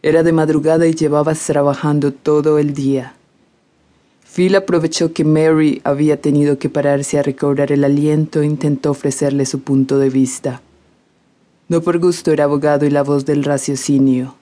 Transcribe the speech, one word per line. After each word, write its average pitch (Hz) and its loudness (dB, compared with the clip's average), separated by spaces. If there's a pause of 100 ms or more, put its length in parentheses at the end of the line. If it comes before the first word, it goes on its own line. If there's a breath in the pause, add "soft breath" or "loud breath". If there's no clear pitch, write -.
Era 156 2
de 165 4
madrugada 156 2
y 160 2
llevabas 151 -2
trabajando 143 0
todo 151 0
el 147 -2
día. 135 -4 (1200)
Phil 185 2
aprovechó 165 -2
que 160 -2
Mary 156 2
había 147 0
tenido 143 0
que 147 -4
pararse 143 -2
a 143 0
recobrar 143 -2
el 143 2
aliento 151 0
e 147 0
intentó 147 -2
ofrecerle 139 -2
su 135 -6
punto 135 0
de 135 2
vista. 131 -2 (1080)
No 165 0
por 170 -2
gusto 170 0
era 151 2
abogado 147 0
y 143 2
la 143 2
voz 143 0
del 147 0
raciocinio. 135 0